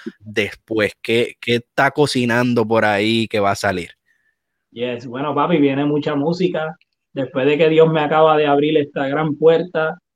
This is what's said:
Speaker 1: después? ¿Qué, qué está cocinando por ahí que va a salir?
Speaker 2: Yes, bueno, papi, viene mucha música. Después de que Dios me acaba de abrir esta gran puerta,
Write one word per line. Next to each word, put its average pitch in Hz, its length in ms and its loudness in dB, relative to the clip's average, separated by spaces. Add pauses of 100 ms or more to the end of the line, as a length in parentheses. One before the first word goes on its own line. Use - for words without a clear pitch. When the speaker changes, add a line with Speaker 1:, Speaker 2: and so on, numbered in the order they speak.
(200)
Speaker 1:
después? 107 840 -4
¿Qué, 117 400 -2
qué 120 140 -2
está 135 360 0
cocinando 123 760 0
por 110 200 2
ahí 107 420 2
que 107 140 -2
va 98 100 2
a 98 40 0
salir? 92 340 -4 (840)
Speaker 2:
Yes, 120 340 -8
bueno, 135 300 -6
papi, 156 220 0
viene 143 260 2
mucha 147 320 -2
música. 156 600 -4 (340)
Después 135 340 -4
de 151 120 2
que 160 100 4
Dios 160 240 4
me 160 80 0
acaba 156 380 4
de 151 100 0
abrir 147 300 2
esta 143 300 -4
gran 147 280 -4
puerta, 160 600 0 (180)